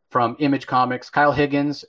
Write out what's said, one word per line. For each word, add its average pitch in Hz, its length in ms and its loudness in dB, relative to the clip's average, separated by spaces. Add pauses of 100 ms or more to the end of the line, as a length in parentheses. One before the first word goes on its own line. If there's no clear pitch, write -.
from 120 280 0
Image 139 300 -2
Comics. 127 420 -2
Kyle 147 220 2
Higgins 143 580 -2